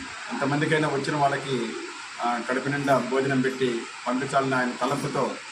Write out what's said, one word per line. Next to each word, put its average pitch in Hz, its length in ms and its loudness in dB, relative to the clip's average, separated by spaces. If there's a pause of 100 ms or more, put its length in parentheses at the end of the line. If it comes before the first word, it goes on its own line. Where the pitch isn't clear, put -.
(340)
ఎంతమందికైనా 147 540 2
వచ్చిన 139 280 0
వాళ్ళకి, 135 580 0 (500)
ఆ, 120 260 0
కడుపు 131 200 0
నిండా 139 280 4
భోజనం 131 440 2
పెట్టి 127 400 0 (260)
పంపించాలని 135 480 0
ఆయన 123 160 2
తలంపుతో, 131 640 0 (160)